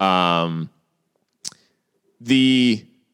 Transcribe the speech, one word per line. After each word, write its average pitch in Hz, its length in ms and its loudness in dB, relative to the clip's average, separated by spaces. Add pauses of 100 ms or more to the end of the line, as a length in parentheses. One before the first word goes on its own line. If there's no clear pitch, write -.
Um, 85 680 0 (1500)
the 127 640 0 (300)